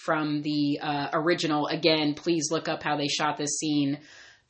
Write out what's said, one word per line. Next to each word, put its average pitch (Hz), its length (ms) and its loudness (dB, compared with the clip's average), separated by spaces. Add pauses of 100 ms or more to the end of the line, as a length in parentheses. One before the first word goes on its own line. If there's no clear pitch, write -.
from 151 400 0
the, 147 380 0
uh, 143 320 -2
original. 156 540 2
Again, 156 460 2
please 160 380 0
look 160 180 -2
up 156 140 -4
how 151 120 0
they 147 120 -2
shot 147 300 0
this 147 200 -4
scene. 147 420 0 (500)